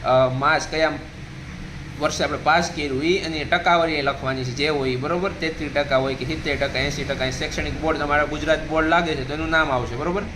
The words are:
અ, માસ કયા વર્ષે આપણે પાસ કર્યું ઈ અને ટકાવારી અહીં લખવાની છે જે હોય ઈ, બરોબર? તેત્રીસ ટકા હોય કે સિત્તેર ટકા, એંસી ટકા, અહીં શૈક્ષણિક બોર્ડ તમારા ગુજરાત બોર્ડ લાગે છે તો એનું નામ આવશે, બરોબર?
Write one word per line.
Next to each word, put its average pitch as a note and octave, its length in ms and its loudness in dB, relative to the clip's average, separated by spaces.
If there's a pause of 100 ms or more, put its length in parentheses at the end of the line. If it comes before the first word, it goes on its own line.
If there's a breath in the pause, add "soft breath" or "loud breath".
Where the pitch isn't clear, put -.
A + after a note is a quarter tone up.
અ, B2+ 240 6
માસ C#3 420 2
કયા D#3 220 2 (1040)
વર્ષે D3+ 260 0
આપણે C#3+ 200 -2
પાસ E3+ 320 4
કર્યું C#3+ 280 -2
ઈ F3+ 140 4
અને D#3 260 -4
ટકાવારી E3+ 480 4
અહીં C#3+ 120 0
લખવાની C3 400 -2
છે B2+ 60 -4
જે C#3+ 180 0
હોય C#3 220 2
ઈ, B2+ 60 0
બરોબર? F3 340 0
તેત્રીસ D#3 420 -4
ટકા C#3 240 2
હોય C3+ 180 2
કે B2+ 100 -6
સિત્તેર D#3 320 -2
ટકા, C#3 220 -2
એંસી C#3+ 260 -2
ટકા, C3+ 100 -2
અહીં D#3+ 180 -2
શૈક્ષણિક D3+ 480 -4
બોર્ડ D#3 180 0
તમારા D3 260 2
ગુજરાત D3+ 440 0
બોર્ડ D#3 200 2
લાગે E3+ 260 2
છે C3 140 -4
તો D3 60 -4
એનું D#3+ 160 -4
નામ D#3 200 4
આવશે, A#2+ 260 -2
બરોબર? F3 260 -2 (140)